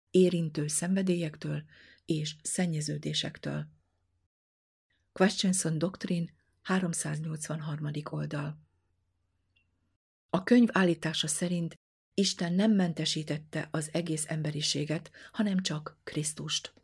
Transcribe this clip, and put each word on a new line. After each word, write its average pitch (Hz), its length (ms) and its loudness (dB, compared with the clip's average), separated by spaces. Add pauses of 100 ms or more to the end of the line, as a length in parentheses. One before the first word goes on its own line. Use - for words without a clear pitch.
(100)
érintő 170 560 4
szenvedélyektől 170 1000 -2 (400)
és 156 380 -2
szennyeződésektől. 151 1300 -4 (1400)
Questions 185 520 2
on 160 140 0
Doctrine, 170 540 -2 (300)
háromszáznyolcvanharmadik 151 1500 -4
oldal. 151 480 -6 (1700)
A 185 120 2
könyv 240 300 8
állítása 165 540 2
szerint 170 520 -2 (360)
Isten 185 380 0
nem 208 200 4
mentesítette 156 1000 0
az 156 220 -4
egész 165 360 -2
emberiséget, 151 840 -2 (220)
hanem 202 260 0
csak 156 460 -4
Krisztust. - 800 -6